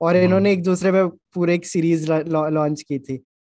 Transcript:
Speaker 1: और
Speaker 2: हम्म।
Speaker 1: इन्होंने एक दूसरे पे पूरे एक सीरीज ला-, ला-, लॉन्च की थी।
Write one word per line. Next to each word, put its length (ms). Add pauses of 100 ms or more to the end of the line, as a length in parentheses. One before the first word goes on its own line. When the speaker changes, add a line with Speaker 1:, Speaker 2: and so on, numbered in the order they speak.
Speaker 1:
और 140
Speaker 2:
हम्म। 100
Speaker 1:
इन्होंने 280
एक 100
दूसरे 300
पे 140
पूरे 480
एक 120
सीरीज 440
ला-, 180
ला-, 220
लॉन्च 320
की 160
थी। 260 (220)